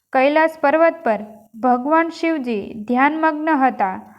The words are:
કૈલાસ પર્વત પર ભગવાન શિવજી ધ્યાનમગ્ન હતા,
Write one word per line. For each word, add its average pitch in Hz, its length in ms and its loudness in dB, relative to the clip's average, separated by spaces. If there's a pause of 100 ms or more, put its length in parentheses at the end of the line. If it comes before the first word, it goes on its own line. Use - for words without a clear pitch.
(120)
કૈલાસ 311 480 2
પર્વત 320 340 2 (100)
પર 214 160 0 (340)
ભગવાન 254 540 2
શિવજી 247 800 -4
ધ્યાનમગ્ન 302 600 0
હતા, 214 680 -2